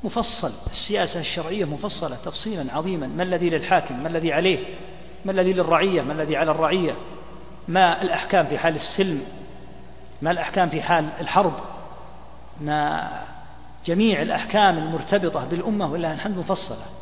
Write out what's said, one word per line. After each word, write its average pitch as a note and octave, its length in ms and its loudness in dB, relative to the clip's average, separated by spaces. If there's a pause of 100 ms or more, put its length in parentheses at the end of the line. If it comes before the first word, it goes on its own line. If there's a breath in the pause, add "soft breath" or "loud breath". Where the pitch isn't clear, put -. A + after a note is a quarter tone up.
مفصل، F3 480 -2 (180)
السياسة F#3 500 0
الشرعية E3+ 440 -2
مفصلة D3+ 600 -4
تفصيلا D#3 500 -4
عظيما، D#3+ 320 -2
ما D#3 160 -2
الذي F3 280 2
للحاكم، D3+ 520 2
ما D#3+ 60 -4
الذي E3 240 0
عليه، E3+ 320 2 (600)
ما F#3+ 80 -2
الذي F#3+ 200 4
للرعية، E3+ 500 4
ما C3 100 -2
الذي D3+ 240 0
على D#3 140 4
الرعية، D#3+ 440 2 (760)
ما F3+ 340 6
الأحكام F#3 440 2
في D3 120 -2
حال E3 180 2
السلم، E3 460 0 (1000)
ما D3+ 80 0
الأحكام F3 380 2
في D#3 140 -2
حال D#3+ 260 2 (120)
الحرب، E3+ 320 2 (1080)
ما D3+ 500 0 (760)
جميع F#3 360 4
الأحكام F#3+ 560 4
المرتبطة D#3+ 680 0
بالأمة F3 480 0
ولله D#3+ 200 0
الحمد F#3 260 -4
مفصلة. F3+ 460 -2 (180)